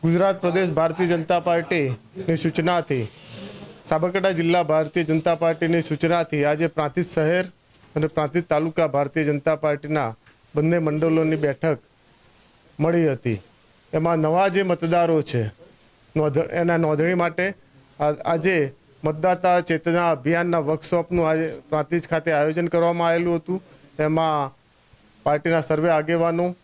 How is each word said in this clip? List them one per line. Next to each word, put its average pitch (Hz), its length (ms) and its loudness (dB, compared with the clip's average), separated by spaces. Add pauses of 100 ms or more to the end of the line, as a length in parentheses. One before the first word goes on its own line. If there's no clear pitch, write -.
ગુજરાત 185 380 2
પ્રદેશ 180 320 0
ભારતીય 165 360 0
જનતા 170 320 0
પાર્ટીની 170 960 -2
સૂચનાથી, 160 720 -2 (800)
સાબરકાંઠા 180 440 0
જિલ્લા 170 320 2
ભારતીય 156 420 0
જનતા 160 300 0
પાર્ટીની 165 460 0
સૂચનાથી 160 640 -2
આજે 151 220 0
પ્રાંતિજ 156 400 -2
શહેર 170 380 0 (520)
અને 151 100 0
પ્રાંતિજ 151 380 -2
તાલુકા 156 420 0
ભારતીય 139 380 -2
જનતા 147 320 0
પાર્ટીના 147 580 -2 (400)
બંને 160 240 2
મંડળોની 160 580 0
બેઠક 143 420 -2 (1000)
મળી 165 280 2
હતી. 120 340 -4 (500)
એમાં 165 240 0
નવા 165 320 2
જે 190 140 0
મતદારો 170 600 2
છે, 113 280 -4 (680)
નોંધ-, 151 360 0
એના 170 240 0
નોંધણી 160 380 0
માટે 175 400 -2 (460)
આ-, 147 240 -2
આજે 165 480 0 (320)
મતદાતા 180 560 2
ચેતના 170 500 0
અભિયાનના 170 480 0
વર્કશોપનું 160 720 0
આજે 160 300 -2 (100)
પ્રાંતિજ 156 380 -2
ખાતે 160 240 -2
આયોજન 156 360 0
કરવામાં 170 400 2
આવેલું 170 280 0
હતું. 180 260 -6 (360)
એમાં 156 540 0 (680)
પાર્ટીના 151 380 2
સર્વે 156 300 0
આગેવાનો 165 720 0